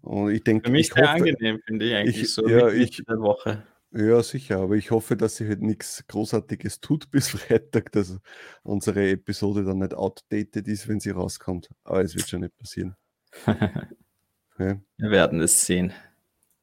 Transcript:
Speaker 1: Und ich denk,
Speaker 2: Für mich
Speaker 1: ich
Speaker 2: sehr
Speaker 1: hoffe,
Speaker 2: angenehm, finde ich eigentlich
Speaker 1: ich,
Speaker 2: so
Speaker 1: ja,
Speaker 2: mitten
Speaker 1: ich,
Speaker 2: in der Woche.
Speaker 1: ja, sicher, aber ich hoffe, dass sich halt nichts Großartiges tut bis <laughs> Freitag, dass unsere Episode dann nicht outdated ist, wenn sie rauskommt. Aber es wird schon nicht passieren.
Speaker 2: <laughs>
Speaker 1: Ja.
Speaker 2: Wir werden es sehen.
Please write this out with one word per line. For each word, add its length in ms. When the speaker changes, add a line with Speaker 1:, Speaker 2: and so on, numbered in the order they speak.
Speaker 1:
Und 280
ich 140
denk, 200
Speaker 2:
Für 60
mich 180
Speaker 1:
ich 60
Speaker 2:
sehr 80
Speaker 1:
hoffe, 220
Speaker 2:
angenehm, 420
finde 200
ich 80
eigentlich 280
Speaker 1:
ich, 100
Speaker 2:
so 160
Speaker 1:
ja, 180
Speaker 2:
mitten 140
Speaker 1:
ich, 200
Speaker 2:
in 60
der 120
Woche. 480
Speaker 1:
ja, 320
sicher, 380
aber 160
ich 160
hoffe, 240
dass 200
sich 120
halt 140
nichts 440
Großartiges 720
tut 300
bis 180
<laughs> 20
Freitag, 640
dass 260
unsere 480
Episode 540
dann 160
nicht 140
outdated 760
ist, 200
wenn 120
sie 100
rauskommt. 600
Aber 200
es 120
wird 140
schon 120
nicht 160
passieren. 380
Speaker 2:
<laughs> 40
Speaker 1:
Ja. 200
Speaker 2:
Wir 140
werden 300
es 260
sehen. 260